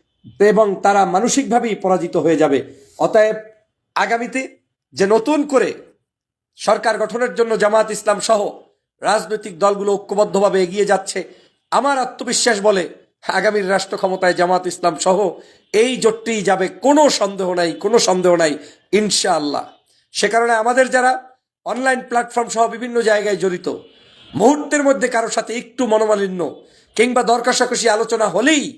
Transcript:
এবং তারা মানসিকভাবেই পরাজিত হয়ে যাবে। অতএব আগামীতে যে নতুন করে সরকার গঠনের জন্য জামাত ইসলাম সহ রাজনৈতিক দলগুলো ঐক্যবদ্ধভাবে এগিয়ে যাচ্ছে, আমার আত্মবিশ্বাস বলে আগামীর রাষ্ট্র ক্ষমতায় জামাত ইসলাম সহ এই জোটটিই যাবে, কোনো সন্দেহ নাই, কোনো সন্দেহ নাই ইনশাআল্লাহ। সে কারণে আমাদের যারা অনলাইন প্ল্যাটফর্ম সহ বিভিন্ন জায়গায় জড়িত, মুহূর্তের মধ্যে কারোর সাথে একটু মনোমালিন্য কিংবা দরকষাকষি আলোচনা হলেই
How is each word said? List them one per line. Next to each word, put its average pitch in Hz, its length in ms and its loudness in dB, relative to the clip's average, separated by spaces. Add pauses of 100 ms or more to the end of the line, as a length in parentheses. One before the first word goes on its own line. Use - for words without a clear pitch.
(400)
এবং 208 280 6 (140)
তারা 202 240 2
মানসিকভাবেই 214 680 0
পরাজিত 180 420 -2
হয়ে 156 240 2
যাবে। 139 180 4 (380)
অতএব 214 400 2 (580)
আগামীতে 233 460 -2 (520)
যে 151 140 2
নতুন 226 400 2
করে 214 220 0 (920)
সরকার 220 380 0
গঠনের 233 380 -4
জন্য 226 220 0
জামাত 214 340 2
ইসলাম 202 280 -2
সহ 214 220 0 (600)
রাজনৈতিক 208 580 -4
দলগুলো 202 340 0
ঐক্যবদ্ধভাবে 196 680 0
এগিয়ে 185 300 0
যাচ্ছে, 190 280 -2 (520)
আমার 269 280 0
আত্মবিশ্বাস 240 640 -2
বলে 196 220 2 (440)
আগামীর 196 420 0
রাষ্ট্র 196 280 -2
ক্ষমতায় 185 420 0
জামাত 180 280 2
ইসলাম 170 320 -2
সহ 185 180 2 (560)
এই 233 240 4
জোটটিই 220 460 -2
যাবে, 185 220 0 (160)
কোনো 294 280 6
সন্দেহ 196 440 -2
নাই, 175 200 0
কোনো 214 260 0
সন্দেহ 185 360 2
নাই 160 180 2 (380)
ইনশাআল্লাহ। 165 720 -2 (500)
সে - 160 -2
কারণে 233 240 0
আমাদের 233 360 2
যারা 254 220 2 (540)
অনলাইন 247 360 -2
প্ল্যাটফর্ম 240 480 -4
সহ 214 180 0
বিভিন্ন 233 340 -6
জায়গায় 208 420 0
জড়িত, 180 240 -4 (640)
মুহূর্তের 285 500 2
মধ্যে 262 240 2
কারোর 233 300 -2
সাথে 220 160 -6
একটু 247 340 -6
মনোমালিন্য 208 540 0 (540)
কিংবা 240 280 2
দরকষাকষি 240 680 0
আলোচনা 220 380 0
হলেই 240 360 2 (140)